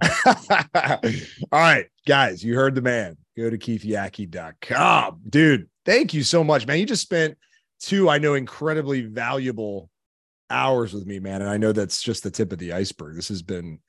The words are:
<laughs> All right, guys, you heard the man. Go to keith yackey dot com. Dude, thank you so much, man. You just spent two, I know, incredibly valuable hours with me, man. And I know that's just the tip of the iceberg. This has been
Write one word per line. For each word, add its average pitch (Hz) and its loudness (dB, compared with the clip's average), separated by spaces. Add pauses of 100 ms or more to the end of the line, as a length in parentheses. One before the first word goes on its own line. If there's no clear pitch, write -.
<laughs> - 2 (1200)
All 147 4
right, 151 6 (220)
guys, 123 2
you 117 0
heard 135 2
the 131 0
man. 113 -2 (200)
Go 113 -2
to 113 -4
keith 113 -6
yackey 101 -6
dot 82 -12
com. 127 2
Dude, 143 4 (160)
thank 226 2
you 151 -2
so 165 2
much, 147 2
man. 147 0
You 208 0
just 226 -2
spent 160 -2 (420)
two, 196 2
I 147 4
know, 147 2
incredibly 139 -4
valuable 113 -6 (600)
hours 123 0
with 98 -10
me, 98 -8
man. 95 -6
And 101 -4
I 104 0
know 110 4
that's 101 -2
just - -6
the 98 -6
tip 98 -2
of 92 -8
the 85 -10
iceberg. 80 -6
This 87 -10
has 95 -8
been 87 -10